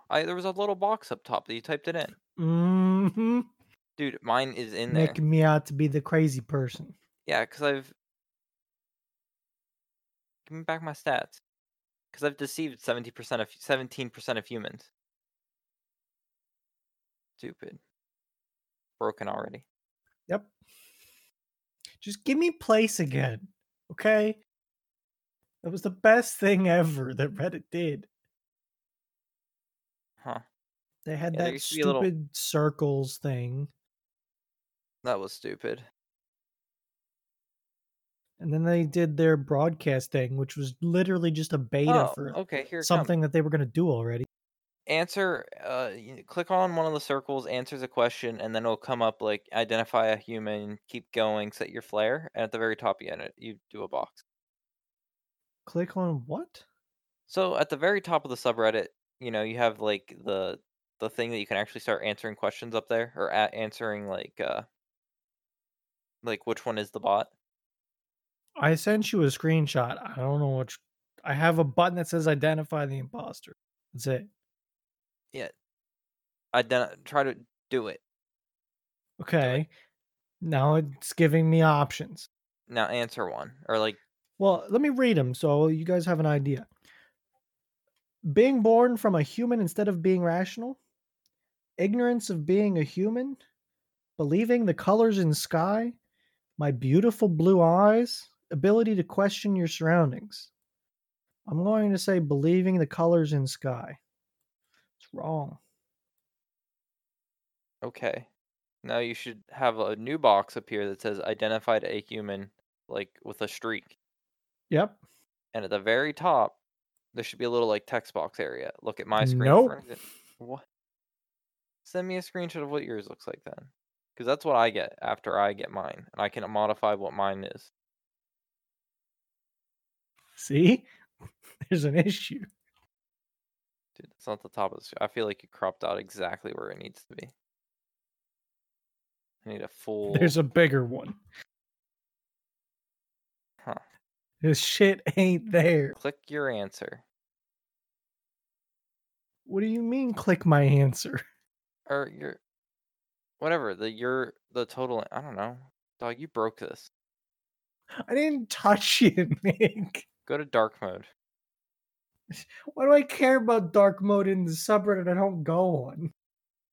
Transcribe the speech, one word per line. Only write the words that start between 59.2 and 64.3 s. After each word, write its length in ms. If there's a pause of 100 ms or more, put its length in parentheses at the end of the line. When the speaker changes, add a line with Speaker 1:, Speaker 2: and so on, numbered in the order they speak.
Speaker 1:
know, 140
you 140
have, 220
like, 440
the, 360 (400)
the 120
thing 180
that 100
you 80
can 100
actually 240
start 220
answering 320
questions 380
up 160
there, 260
or 140
a-, 240
answering, 540
like, 360